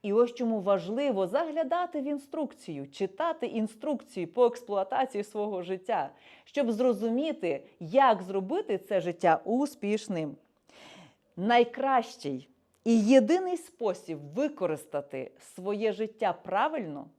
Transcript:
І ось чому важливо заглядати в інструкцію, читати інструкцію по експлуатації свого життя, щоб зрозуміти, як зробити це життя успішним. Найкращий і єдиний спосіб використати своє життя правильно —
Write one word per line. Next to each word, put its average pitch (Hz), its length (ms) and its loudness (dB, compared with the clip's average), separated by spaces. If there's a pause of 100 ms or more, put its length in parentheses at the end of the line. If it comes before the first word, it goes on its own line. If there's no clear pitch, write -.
І 202 120 -2
ось 240 200 4
чому 226 280 -2
важливо 196 640 0
заглядати 311 720 -2
в - 20 -6
інструкцію, 269 880 -8
читати 302 560 -4
інструкцію 220 800 -4
по 247 180 4
експлуатації 208 800 -2
свого 208 380 -4
життя, 180 480 -4 (340)
щоб 262 280 0
зрозуміти, 226 920 0 (160)
як 214 420 4
зробити 196 560 -4
це 185 240 0
життя 170 440 2
успішним. 208 880 -4 (1040)
Найкращий 233 1120 0 (340)
і 226 160 6
єдиний 269 580 6
спосіб 180 640 -6
використати 147 1200 -6
своє 208 520 -4
життя 208 420 -2
правильно — 196 840 -4